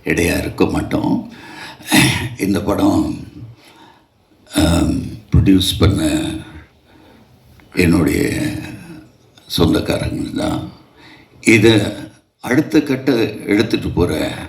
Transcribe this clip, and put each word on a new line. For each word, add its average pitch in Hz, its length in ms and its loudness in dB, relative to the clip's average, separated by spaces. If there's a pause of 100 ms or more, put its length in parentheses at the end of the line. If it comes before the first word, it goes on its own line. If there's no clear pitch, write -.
இடையா 95 340 0
இருக்க - 280 -2
மாட்டோம். - 640 -4 (1080)
இந்த - 220 0
படம், - 560 0 (1400)
ஆம், - 460 2 (300)
ப்ரொடியூஸ் 92 480 4
பண்ண - 500 2 (1400)
என்னுடைய - 800 2 (920)
சொந்தக்காரங்க - 1040 0
தான். - 220 -6 (720)
இதை 110 380 6 (600)
அடுத்த 147 420 0
கட்ட 139 300 -2 (340)
எடுத்துட்டு 104 440 0
போற - 440 -2 (160)